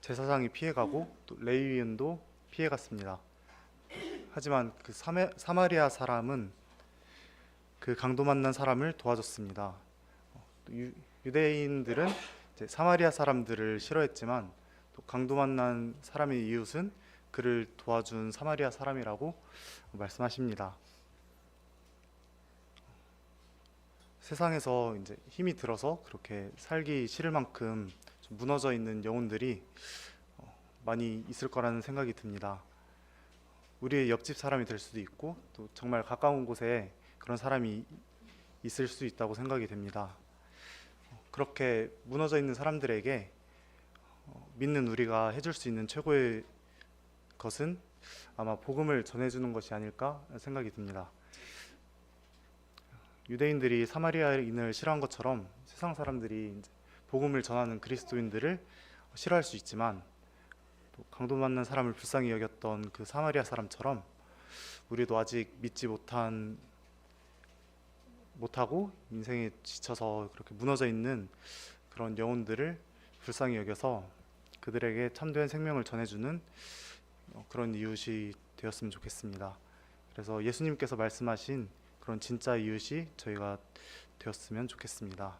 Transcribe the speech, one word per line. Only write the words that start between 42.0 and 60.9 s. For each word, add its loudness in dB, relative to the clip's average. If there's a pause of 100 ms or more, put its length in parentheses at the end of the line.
무너져 2
있는 4
사람들에게, 0 (960)
어, -18
믿는 2
우리가 4
해줄 -4
수 -6
있는 -2
최고의 4 (920)
것은 -4 (600)
아마 0
복음을 2
전해주는 -2
것이 -4
아닐까 -4 (140)
생각이 -6
듭니다. -8 (2250)
유대인들이 6
사마리아인을 2
싫어한 2
것처럼 -2 (160)
세상 -6
사람들이 -4
이제 -16 (380)
복음을 4
전하는 0
그리스도인들을 0 (560)
싫어할 4
수 -6
있지만, -2 (920)